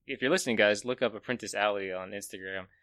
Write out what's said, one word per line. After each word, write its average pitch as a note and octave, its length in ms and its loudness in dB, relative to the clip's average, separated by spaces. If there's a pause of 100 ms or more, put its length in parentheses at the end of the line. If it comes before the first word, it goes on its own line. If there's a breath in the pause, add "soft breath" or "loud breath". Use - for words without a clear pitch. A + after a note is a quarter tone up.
if C3+ 160 -6
you're C3 80 4
listening, C3 260 2
guys, G#2 300 6
look B2+ 160 -2
up A2 120 0
Apprentice A2 400 -8
Alley G2+ 380 0
on F#2 200 -8
Instagram. F#2+ 540 -10 (160)